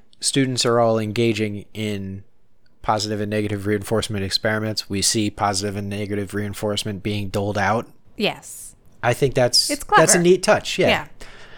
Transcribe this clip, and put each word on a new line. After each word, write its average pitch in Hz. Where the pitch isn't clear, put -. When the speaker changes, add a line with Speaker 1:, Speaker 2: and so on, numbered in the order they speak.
Speaker 1:
students 131
are 120
all 113
engaging 107
in 98
positive 107
and 104
negative 104
reinforcement 104
experiments, 107
we 98
see 104
positive 101
and 101
negative 101
reinforcement 104
being 104
doled 101
out. 104
Speaker 2:
Yes. -
Speaker 1:
I 120
think 135
that's, 123
Speaker 2:
It's 294
Speaker 1:
that's 381
a -
Speaker 2:
clever. 175
Speaker 1:
neat 180
touch. -
Yeah. 170
Speaker 2:
Yeah. 156